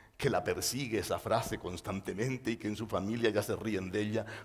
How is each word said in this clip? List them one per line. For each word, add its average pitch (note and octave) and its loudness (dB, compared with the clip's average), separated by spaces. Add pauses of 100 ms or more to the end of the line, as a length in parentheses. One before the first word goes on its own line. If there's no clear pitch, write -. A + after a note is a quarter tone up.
(160)
que C#3 2
la F#2+ 4
persigue G#2+ 0
esa F2 0
frase A2 0
constantemente G2+ -2
y A2+ -2
que G#2 -4
en G#2+ -2
su A2 -6
familia G#2+ 2
ya G#2 4
se G#2 0
ríen F#2+ -2
de G#2 0
ella G#2+ 0 (180)